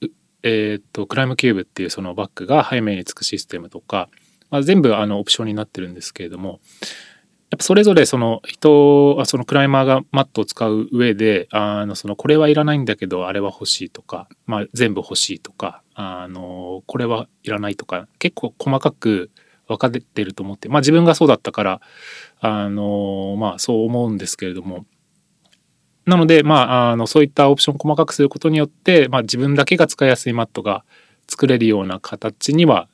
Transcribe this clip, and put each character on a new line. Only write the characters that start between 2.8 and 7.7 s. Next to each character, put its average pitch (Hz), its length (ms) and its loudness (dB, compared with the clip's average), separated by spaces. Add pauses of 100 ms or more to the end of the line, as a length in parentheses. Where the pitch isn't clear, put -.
面 104 160 -2
に 90 80 -10
つ - 100 -12
く - 100 -12
シ 98 140 -6
ス - 80 -12
テ 90 120 -14
ム 85 100 -16
と - 120 -18
か、 95 280 -6 (400)
ま 143 100 -2
あ、 139 40 0
全 180 180 4
部、 120 140 4
あ 104 120 -2
の、 101 140 -4
オ 101 40 -6
プ - 60 -6
シ - 80 0
ョ 117 60 -6
ン 110 40 -6
に 107 60 -6
な 107 100 -6
っ - 20 -14
て - 140 -14
る 92 80 -12
ん 90 60 -16
で 92 60 -18
す - 140 -16
け 95 100 -14
れ 85 40 -12
ど 101 100 -16
も、 92 220 -14 (880)
や - 60 -4
っ - 20 -16
ぱ - 60 -6
そ 185 100 4